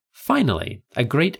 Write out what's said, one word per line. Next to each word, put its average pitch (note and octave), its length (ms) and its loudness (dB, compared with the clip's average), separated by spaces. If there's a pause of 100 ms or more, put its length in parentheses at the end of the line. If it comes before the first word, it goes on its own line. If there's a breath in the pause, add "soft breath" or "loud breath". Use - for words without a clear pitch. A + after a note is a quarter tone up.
(140)
Finally, F#3 680 0 (140)
a B2 80 0
great D#3 360 0